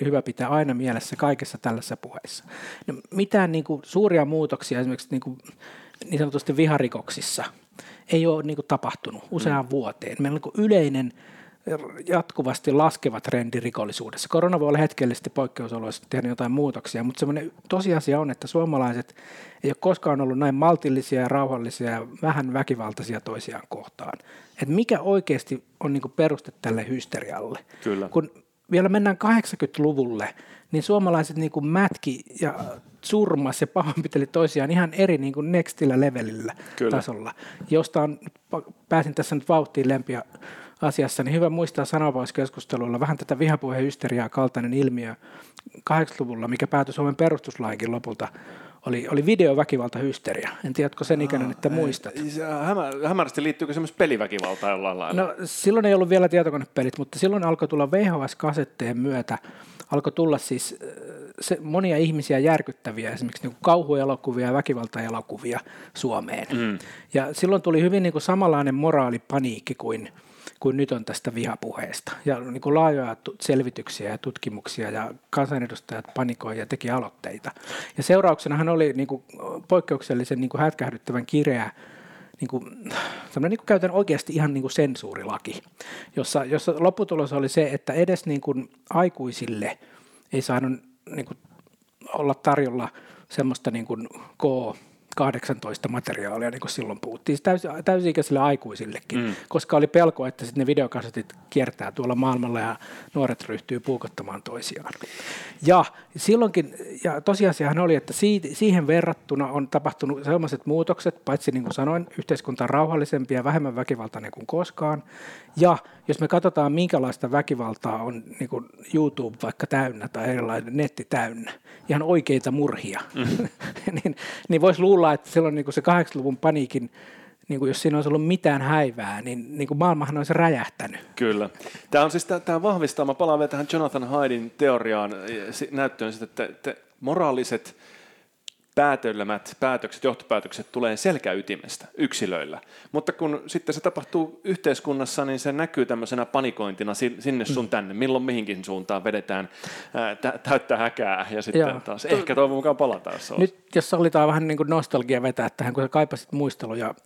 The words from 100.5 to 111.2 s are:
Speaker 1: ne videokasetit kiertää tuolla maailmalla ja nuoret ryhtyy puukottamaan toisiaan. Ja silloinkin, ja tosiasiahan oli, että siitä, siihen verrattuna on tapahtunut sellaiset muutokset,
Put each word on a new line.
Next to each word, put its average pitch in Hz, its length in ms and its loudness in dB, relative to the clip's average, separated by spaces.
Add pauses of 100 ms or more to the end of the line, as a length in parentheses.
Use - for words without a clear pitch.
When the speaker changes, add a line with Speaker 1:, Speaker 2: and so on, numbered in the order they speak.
Speaker 1:
ne 135 100 0
videokasetit 120 640 -2 (180)
kiertää 117 420 -2
tuolla 123 220 -2
maailmalla 120 460 0
ja 113 160 -4 (380)
nuoret 127 340 0
ryhtyy 113 320 -6
puukottamaan 113 600 -6
toisiaan. - 500 -12 (760)
Ja 180 180 10 (320)
silloinkin, 202 580 2 (300)
ja 156 160 -2
tosiasiahan 165 580 2
oli, 170 160 6
että - 180 0
siitä, 202 400 2
siihen 180 340 4
verrattuna 156 600 2
on 139 220 -2
tapahtunut 139 560 -2
sellaiset 151 420 0
muutokset, 165 580 0